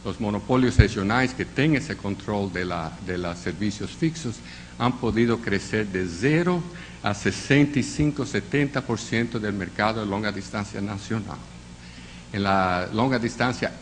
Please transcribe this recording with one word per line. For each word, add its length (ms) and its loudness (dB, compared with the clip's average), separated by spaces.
los 140 -4
monopolios 580 2
regionales 580 4
que 100 -2
tienen 320 2
ese 200 -4
control 560 -2
de 120 -2
la, 260 -4
de 120 -2
los 200 -4
servicios 520 -4
fijos, 460 -2
han 160 2
podido 440 4
crecer 500 0
de 200 -2
cero 540 2
a 120 0
sesenta 640 4
y 40 4
cinco, 420 0
setenta 560 0
por 180 -2
ciento 400 0
del 140 -2
mercado 480 0
de 60 -2
longa 260 -2
distancia 480 -6
nacional. 580 -4
En 100 -2
la 500 2
longa 260 2
distancia 640 0